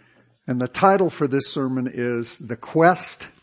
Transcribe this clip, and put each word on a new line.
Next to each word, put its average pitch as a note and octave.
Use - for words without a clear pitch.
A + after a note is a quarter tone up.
And B2+
the B2+
title F#3+
for C#3+
this C3+
sermon C3
is A#2+
The A#2+
Quest -